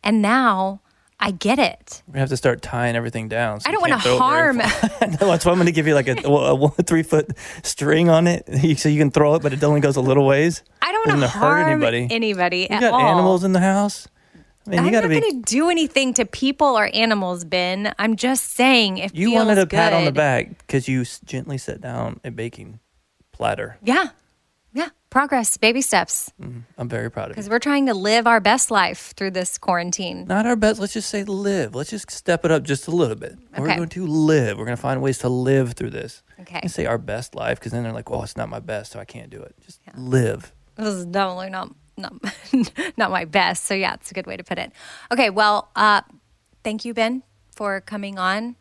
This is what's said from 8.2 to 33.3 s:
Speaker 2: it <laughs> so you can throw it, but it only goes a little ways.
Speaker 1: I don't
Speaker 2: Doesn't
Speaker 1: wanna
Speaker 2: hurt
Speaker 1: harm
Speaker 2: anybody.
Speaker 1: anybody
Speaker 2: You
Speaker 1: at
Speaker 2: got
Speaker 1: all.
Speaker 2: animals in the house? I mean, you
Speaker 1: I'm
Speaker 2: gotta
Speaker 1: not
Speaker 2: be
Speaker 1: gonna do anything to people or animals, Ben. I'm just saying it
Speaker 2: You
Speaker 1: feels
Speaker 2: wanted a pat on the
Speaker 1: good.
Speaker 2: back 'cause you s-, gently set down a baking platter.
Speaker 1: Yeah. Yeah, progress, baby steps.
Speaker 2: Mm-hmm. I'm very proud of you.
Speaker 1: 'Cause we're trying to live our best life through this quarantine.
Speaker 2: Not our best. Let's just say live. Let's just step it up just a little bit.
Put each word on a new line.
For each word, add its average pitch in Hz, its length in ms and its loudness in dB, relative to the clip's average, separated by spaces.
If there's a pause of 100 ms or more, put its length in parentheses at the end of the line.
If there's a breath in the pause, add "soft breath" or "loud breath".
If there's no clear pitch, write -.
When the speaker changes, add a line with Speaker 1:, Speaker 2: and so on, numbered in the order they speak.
Speaker 2:
it 175 200 0
<laughs> 143 320 2
so 156 120 0
you 147 80 2
can 151 120 4
throw 151 260 4
it, 160 60 2
but 143 120 0
it 143 100 -2
only 147 160 4
goes 139 160 2
a 139 60 0
little 135 240 4
ways. 147 360 2 (200)
Speaker 1:
I 349 100 0
don't 440 140 0
Speaker 2:
Doesn't - 140 2
Speaker 1:
wanna 123 100 2
Speaker 2:
hurt - 80 -8 (260)
Speaker 1:
harm 311 60 2
Speaker 2:
anybody. 262 400 0
Speaker 1:
anybody 196 480 0 (100)
Speaker 2:
You - 80 0
Speaker 1:
at - 60 2
Speaker 2:
got 233 100 4
Speaker 1:
all. 247 80 4
Speaker 2:
animals 185 440 4
in 190 100 2
the 180 60 4
house? 196 480 0 (580 soft breath)
I - 40 -10
mean, - 100 0
you - 60 4
Speaker 1:
I'm 214 60 4
Speaker 2:
gotta 453 160 2
Speaker 1:
not 466 140 4
Speaker 2:
be 440 80 2
Speaker 1:
gonna 254 120 -6
do 294 280 0
anything 269 440 0
to 220 120 2
people 277 400 0 (100)
or 208 160 2
animals, 196 540 0
Ben. 185 520 -2
I'm 220 180 0
just 247 360 -2
saying 233 460 4
it 190 160 -8
Speaker 2:
You 185 160 0
Speaker 1:
feels 226 160 4
Speaker 2:
wanted 208 160 4
a 180 40 2
pat 196 280 2
on - 100 2
the 143 60 2
Speaker 1:
good. 135 60 -2
Speaker 2:
back 139 500 0
'cause 135 220 -2
you 131 140 0
s-, - 220 -10
gently 131 320 -8
set 127 240 -10
down 120 440 -8
a 127 60 -10
baking 113 500 -14 (520)
platter. - 500 -6
Speaker 1:
Yeah. 277 260 0 (680)
Yeah, 339 120 -4 (200)
progress, 262 480 0
baby 233 260 2
steps. - 500 -2 (100)
Speaker 2:
Mm-hmm. 123 160 -14 (180)
I'm 120 120 -8
very 117 200 -6
proud - 220 -10
of - 60 -12
you. 214 60 -10
Speaker 1:
'Cause 196 60 -12
we're 226 120 0
trying 285 260 0
to 240 80 2
live 214 320 2
our 233 140 6
best 214 320 0
life - 440 -2
through 196 140 -4
this 180 260 -6
quarantine. 180 680 -4
Speaker 2:
Not 208 200 0
our 240 100 2
best. 214 240 2
Let's 202 140 -6
just 214 140 -6
say 202 140 -6
live. 190 540 -4
Let's 143 140 -6
just 208 200 -12
step - 340 -2
it 165 60 2
up 156 140 2
just 143 240 -4
a - 20 -6
little 156 240 0
bit. - 240 -14 (180)